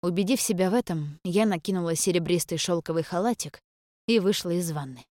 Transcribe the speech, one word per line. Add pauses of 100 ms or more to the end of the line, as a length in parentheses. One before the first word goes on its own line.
Убедив
себя
в
этом,
я
накинула
серебристый
шелковый
халатик (460)
и
вышла
из
ванны. (120)